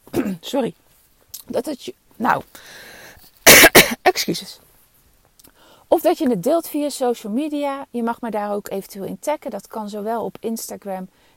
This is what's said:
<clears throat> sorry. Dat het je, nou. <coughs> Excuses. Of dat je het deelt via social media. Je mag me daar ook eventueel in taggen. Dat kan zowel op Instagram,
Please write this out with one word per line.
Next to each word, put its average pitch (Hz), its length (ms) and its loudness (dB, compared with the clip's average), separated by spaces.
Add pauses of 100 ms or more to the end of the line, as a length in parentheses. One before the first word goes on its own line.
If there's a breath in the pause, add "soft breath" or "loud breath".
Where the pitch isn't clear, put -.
(120)
<clears throat> 196 300 -2
sorry. 254 320 -2 (720)
Dat - 200 -4
het 294 180 -8
je, - 100 -12 (220)
nou. - 280 -2 (1000 loud breath)
<coughs> - 580 8
Excuses. - 580 -2 (1300 loud breath)
Of 339 140 4
dat 320 160 2
je 294 120 0
het 190 140 -2
deelt 330 240 0
via 294 220 -4
social 240 440 -4
media. 285 560 -4
Je 240 140 -6
mag 233 180 -6
me 233 80 -8
daar 208 240 -4
ook 208 160 -6
eventueel 196 360 -10
in 190 140 -10
taggen. 302 320 -6
Dat 202 160 -12
kan 214 220 -10
zowel 214 340 -6
op 190 160 -10
Instagram, 196 720 -10 (280 soft breath)